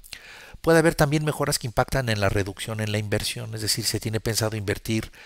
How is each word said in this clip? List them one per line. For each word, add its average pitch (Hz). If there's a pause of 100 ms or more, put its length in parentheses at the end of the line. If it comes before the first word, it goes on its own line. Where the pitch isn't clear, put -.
(600)
Puede 165
haber 160
también 151
mejoras 147
que -
impactan 127
en 107
la 98
reducción 101
en 104
la 107
inversión, 107
es 110
decir, 107
se -
tiene 110
pensado 110
invertir, 107 (140)